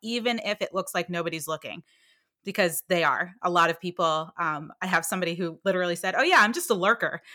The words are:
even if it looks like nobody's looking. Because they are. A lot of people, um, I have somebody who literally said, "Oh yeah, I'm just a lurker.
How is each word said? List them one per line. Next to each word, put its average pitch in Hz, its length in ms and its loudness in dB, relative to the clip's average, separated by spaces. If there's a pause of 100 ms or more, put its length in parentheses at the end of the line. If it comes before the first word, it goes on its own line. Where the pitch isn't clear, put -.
even 233 380 -2
if 208 200 -4
it - 140 -4
looks 185 200 -4
like 175 140 -2
nobody's 165 400 -4
looking. 147 340 -8 (640)
Because 180 440 0
they 170 160 2
are. 160 280 2 (100)
A 180 60 0
lot 170 220 4
of 170 100 -4
people, 160 580 -2
um, 156 320 -4 (120)
I 185 40 -4
have 170 200 0
somebody 180 280 -2
who 165 300 -6
literally 180 320 0
said, 185 180 -4
"Oh 254 80 4
yeah, 330 180 6
I'm 214 120 6
just 339 160 -4
a 233 60 4
lurker. 190 480 0 (120)